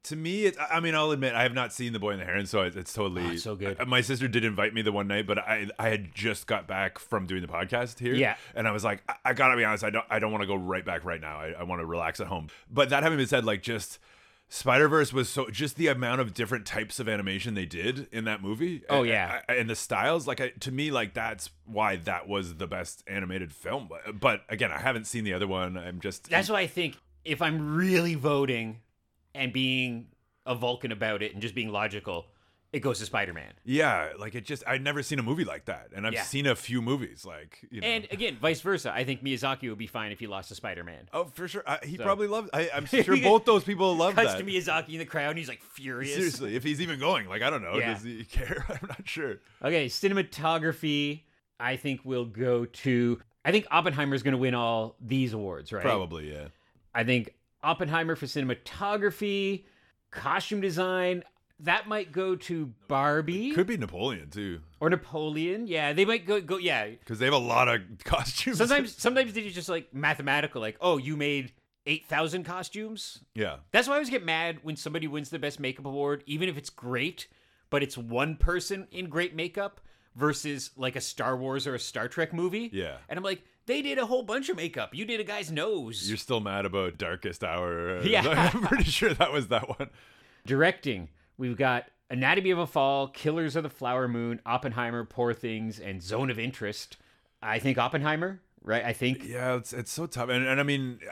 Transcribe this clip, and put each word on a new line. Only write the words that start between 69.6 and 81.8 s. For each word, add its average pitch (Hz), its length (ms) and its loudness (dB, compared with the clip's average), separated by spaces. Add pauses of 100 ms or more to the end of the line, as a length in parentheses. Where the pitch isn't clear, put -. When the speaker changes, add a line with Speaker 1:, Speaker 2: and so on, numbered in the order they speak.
Speaker 2:
like, 170 240 -4
mathematical, 143 680 2
like, 110 200 -4
"Oh, 170 160 6
you 139 180 -2
made 143 380 -2 (320)
eight 156 220 -2
thousand 160 360 0
costumes?" 196 800 -8 (120)
Speaker 1:
Yeah. 92 220 -2 (140)
Speaker 2:
That's 233 160 6
why 277 60 0
I 294 40 2
always 294 120 -2
get 233 160 -2
mad 165 380 -2
when 156 120 -6
somebody 156 320 -4
wins 147 220 -6
the 165 100 -6
Best 143 220 -4
Makeup 135 240 -6
Award, 143 400 -2
even 156 240 -2
if 143 80 -6
it's 147 120 -12
great, 127 580 -4 (420)
but 143 120 2
it's 139 160 -4
one 127 380 0
person 185 560 0
in 180 160 -8
great 170 260 -2
makeup 175 460 -6 (340)
versus, 143 600 -2
like, 127 220 -4
a 120 40 -4
Star 131 360 -2
Wars 131 300 -2
or 135 80 -2
a 120 40 -4
Star 120 300 -4